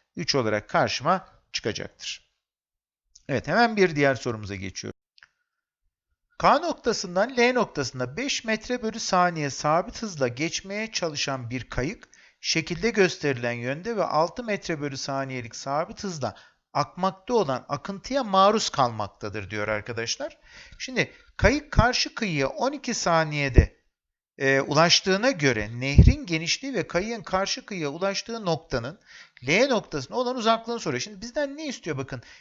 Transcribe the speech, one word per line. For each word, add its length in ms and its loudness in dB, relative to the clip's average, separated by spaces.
üç 200 -2
olarak 340 0
karşıma 580 0
çıkacaktır. 760 -8
Evet, 180 -2
hemen 300 2
bir 180 4
diğer 200 4
sorumuza 400 -6
geçiyorum. 440 -10
K 220 6
noktasından 800 -2
L 160 4
noktasında 640 -2
beş 280 -4
metre 360 -4
bölü 180 -6
saniye 500 0
sabit 520 -2
hızla 260 -2
geçmeye 640 -6
çalışan 580 -4
bir 200 -8
kayık, 400 -6
şekilde 480 -2
gösterilen 600 2
yönde 440 -4
ve 80 2
altı 400 0
metre 380 -4
bölü 160 -6
saniyelik 580 -6
sabit 480 -4
hızla 320 -4
akmakta 600 -2
olan 360 2
akıntıya 540 -4
maruz 460 4
kalmaktadır 800 -2
diyor 180 -4
arkadaşlar. 720 -4
Şimdi 340 -4
kayık 340 2
karşı 440 2
kıyıya 320 0
on 240 -2
iki 220 -6
saniyede, 880 2
e, 240 4
ulaştığına 720 4
göre 380 0
nehrin 460 8
genişliği 480 -4
ve 140 -2
kayığın 360 -4
karşı 420 -2
kıyıya 240 -4
ulaştığı 560 -4
noktanın 540 -4
L 200 4
noktasına 500 -2
olan 180 -2
uzaklığını 440 0
soruyor. 220 -2
Şimdi 200 -12
bizden 360 -6
ne 100 -8
istiyor 300 -6
bakın? 240 -8